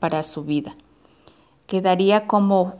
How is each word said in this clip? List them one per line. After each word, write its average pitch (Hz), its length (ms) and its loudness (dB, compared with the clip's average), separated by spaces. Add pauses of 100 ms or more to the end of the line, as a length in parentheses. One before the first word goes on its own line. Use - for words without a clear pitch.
para 160 240 -2
su - 180 -12
vida. 147 320 -4 (920)
Quedaría 190 580 2
como 196 540 2